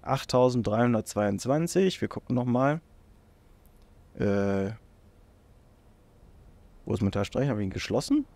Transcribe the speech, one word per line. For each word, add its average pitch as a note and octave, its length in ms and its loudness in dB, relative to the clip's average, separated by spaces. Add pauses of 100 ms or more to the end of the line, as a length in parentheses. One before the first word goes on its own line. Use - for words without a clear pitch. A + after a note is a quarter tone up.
Achttausenddreihundertzweiundzwanzig. B2 2000 0
Wir - 80 -2
gucken - 280 -4
noch B2 100 0
mal. C3+ 340 2 (1300)
Äh, G2 560 0 (2250)
wo A2 80 -2
ist G#2 80 -2
mein G2 100 0
Taschenrechner? A#2+ 400 -2
Hab G#2+ 60 -4
ich G#2 60 -2
ihn F#2 60 -4
geschlossen? D3 540 -2 (120)